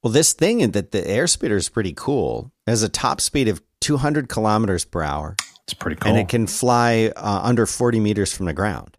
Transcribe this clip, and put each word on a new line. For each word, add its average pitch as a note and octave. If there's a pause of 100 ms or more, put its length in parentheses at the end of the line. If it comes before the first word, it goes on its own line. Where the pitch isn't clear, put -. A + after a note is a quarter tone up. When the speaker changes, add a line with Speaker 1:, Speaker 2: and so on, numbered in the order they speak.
Speaker 1:
Well, A2+
this D#3
thing F#3+
that G2+
the G2
Airspeeder A#2+
is F2+
pretty F#2+
cool. F#2 (160)
It G#2+
has A2+
a G#2+
top -
speed C#3
of F2+ (180)
two D3
hundred D3
kilometers G#2+
per E2+
hour. D2+ (280)
Speaker 2:
It's -
pretty -
Speaker 1:
And G#2+
Speaker 2:
cool. -
Speaker 1:
it G#2+
can A2+
fly, A#2+
uh, G2+
under A#2
forty A#2
meters G#2
from F#2
the D#2+
ground. F#2+